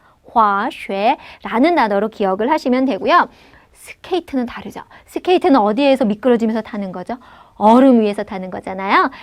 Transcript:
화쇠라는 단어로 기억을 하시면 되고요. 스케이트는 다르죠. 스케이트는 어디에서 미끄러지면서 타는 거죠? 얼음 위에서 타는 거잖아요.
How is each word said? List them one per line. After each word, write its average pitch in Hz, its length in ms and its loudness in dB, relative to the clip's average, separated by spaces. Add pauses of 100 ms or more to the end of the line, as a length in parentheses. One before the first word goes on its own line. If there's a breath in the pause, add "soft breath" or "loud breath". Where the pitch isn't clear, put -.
(320 soft breath)
화쇠라는 220 1400 -2
단어로 214 320 0
기억을 208 420 -2
하시면 262 340 0
되고요. 247 440 0 (440 soft breath)
스케이트는 - 760 -8
다르죠. - 360 -14 (240 loud breath)
스케이트는 330 540 2
어디에서 262 440 2
미끄러지면서 220 580 0
타는 202 300 -10
거죠? 190 260 -12 (380 loud breath)
얼음 240 440 6
위에서 208 220 -2
타는 190 280 -10
거잖아요. 196 600 -2 (120 loud breath)